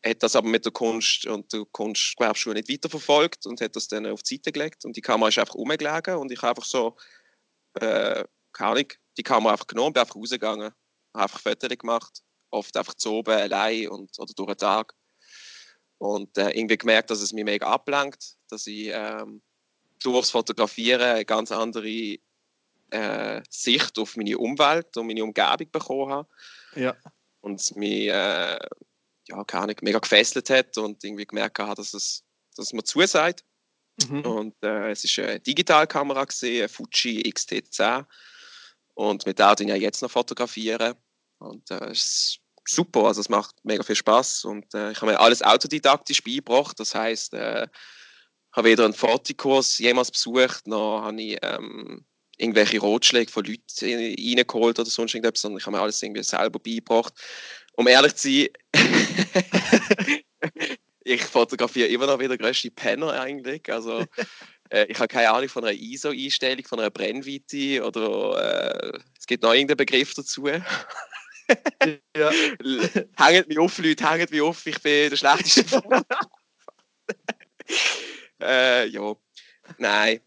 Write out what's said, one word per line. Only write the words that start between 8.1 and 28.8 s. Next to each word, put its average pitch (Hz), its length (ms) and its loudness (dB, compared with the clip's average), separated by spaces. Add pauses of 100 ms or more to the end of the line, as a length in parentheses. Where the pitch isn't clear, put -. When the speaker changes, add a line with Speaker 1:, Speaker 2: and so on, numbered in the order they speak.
Speaker 1:
keine 104 180 -2
Ahnung, 135 180 0 (280)
die 120 60 -10
Kamera 113 300 4
einfach - 160 -4
genommen 117 200 -2
und 156 60 -4
bin 131 80 2
einfach - 140 -4
rausgegangen, 107 560 -6 (420)
habe 110 80 -2
einfach - 180 -4
Fotos 117 380 -4
gemacht, - 440 -6 (280)
oft - 260 -6
einfach - 180 -6
zu - 180 -4
oben, 110 260 0
allein 104 500 -2
und, 98 300 -16
oder 110 160 -14
durch 98 160 -8
den 98 80 -6
Tag. 104 360 0 (1040)
Und, 104 380 -6
äh, 101 140 0
irgendwie 110 260 -2
gemerkt, 110 340 2
dass 107 100 -2
es 101 120 -6
mich 107 120 -6
mega 104 240 -2
ablenkt, 139 680 -4 (120)
dass 110 180 -12
ich, 107 260 -10
ähm, 107 480 -10 (640)
durchs 127 280 2
Fotografieren 117 680 0
eine 117 240 2
ganz 110 260 -2
andere, 110 680 -6 (720)
äh, 107 580 -6
Sicht - 500 0
auf 110 180 -6
meine 107 200 -4
Umwelt 147 640 0
und 113 80 -6
meine 110 180 -4
Umgebung 110 460 0
bekommen 135 420 -4
habe. 143 160 -8 (480)
Speaker 2:
Ja. 127 180 -4 (460)
Speaker 1:
Und 101 200 -8
es - 140 -4
mich, 104 340 -2
äh, 90 500 -2 (680)